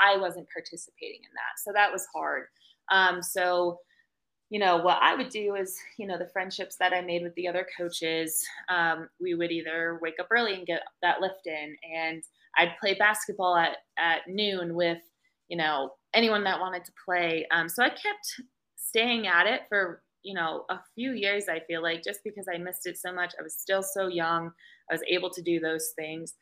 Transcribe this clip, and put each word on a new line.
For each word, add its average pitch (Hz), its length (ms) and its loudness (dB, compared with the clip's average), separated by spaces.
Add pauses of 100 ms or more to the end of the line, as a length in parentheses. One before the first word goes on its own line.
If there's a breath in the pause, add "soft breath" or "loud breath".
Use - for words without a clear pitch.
I 202 160 8
wasn't 165 340 -4
participating - 720 -14
in - 100 -20
that. - 300 -8
So 208 100 -6
that 208 180 6
was 190 220 -4
hard. 151 340 -4 (420 soft breath)
Um, 185 320 6
so, 175 580 2 (680 soft breath)
you 208 80 -2
know, 180 200 6
what 175 240 4
I 139 120 8
would 262 140 -2
do 208 280 -4
is, 190 220 -6 (200)
you 208 80 -8
know, 180 120 -4
the 175 100 -6
friendships 190 500 -6
that 180 160 4
I 180 80 0
made 175 200 -2
with 170 120 -8
the 180 140 -4
other 180 180 -2 (100)
coaches, 160 720 -2 (240 loud breath)
um, 165 400 0 (100)
we 180 140 -2
would 170 180 0
either 165 480 -2
wake 160 200 -4
up 180 100 -6
early 226 240 2
and 180 120 -10
get 170 160 -2 (200)
that 175 180 4
lift 190 260 -4
in, 151 300 -8 (180)
and 160 280 -4 (340 soft breath)
I'd 175 240 4
play 196 140 2
basketball 196 600 2
at, 165 220 4 (200)
at 165 280 2
noon 185 480 -2
with, 170 280 0 (460)
you 175 100 -8
know, 147 360 0 (200)
anyone 214 300 4
that 180 160 0
wanted 180 260 -4
to - 60 -20 (120)
play. 170 460 0
Um, 165 180 2
so 247 160 0
I 285 60 4
kept - 500 -6 (360)
staying 226 500 0
at 180 200 6
it 233 220 2
for, 190 340 -2 (200)
you 196 120 -10
know, 165 360 -2
a 185 80 -4 (160)
few 254 180 -4
years, 202 360 0
I 160 120 -2
feel 165 220 -4
like, 165 200 -2
just 202 220 -6
because 208 280 -10
I 175 40 -2
missed 180 300 -8
it 175 120 -8
so 180 140 -6
much. 180 260 -4
I 156 40 -8
was 156 120 -12
still 196 280 0
so 190 260 -2
young. 170 420 0 (400 soft breath)
I 165 40 -2
was 160 140 -4
able 180 220 0
to 180 120 -10
do 170 180 0
those 160 340 -2
things. 160 480 -10